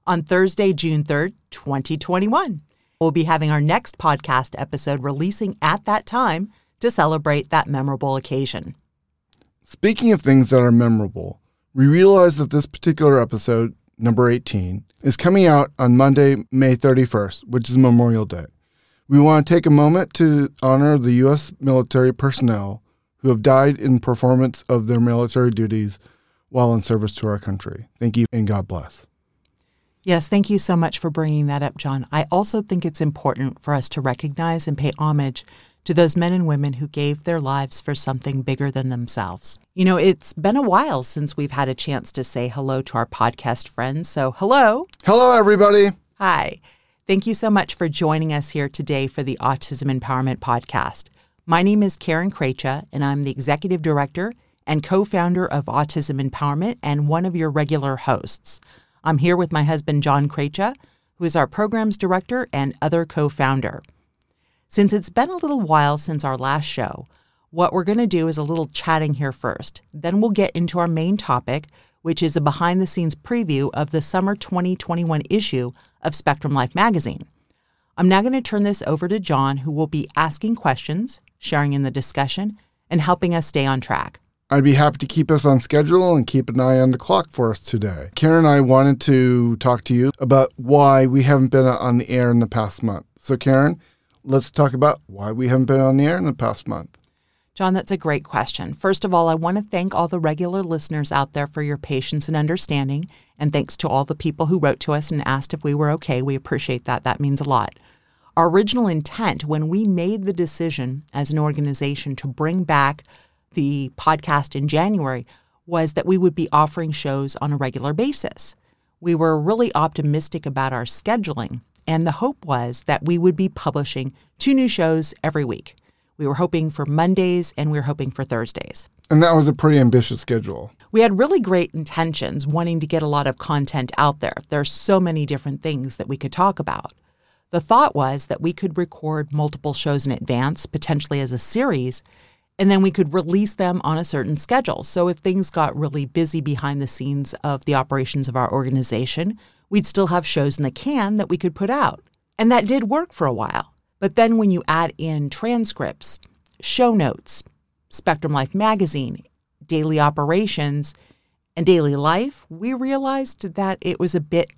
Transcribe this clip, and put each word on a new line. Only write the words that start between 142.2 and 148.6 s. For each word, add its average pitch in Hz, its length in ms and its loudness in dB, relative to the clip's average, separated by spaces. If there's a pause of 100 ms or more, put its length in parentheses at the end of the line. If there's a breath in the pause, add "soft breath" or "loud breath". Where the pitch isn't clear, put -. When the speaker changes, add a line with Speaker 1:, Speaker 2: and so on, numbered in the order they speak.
Speaker 1:
and 196 140 4
then 196 100 6
we 190 120 4
could 156 200 0
release 190 440 0
them 180 260 -2
on 156 160 -2
a 170 60 -4
certain 147 320 -4
schedule. - 480 -2
So 180 240 0
if 175 100 -4
things 190 320 -2
got 156 260 -2
really 143 300 -4
busy 165 340 -2
behind 143 400 -4
the 139 60 -4
scenes 139 560 -6
of 143 220 -4
the 147 100 0
operations 135 540 -2
of 123 80 -6
our 127 160 -2
organization, 131 840 -2 (320 soft breath)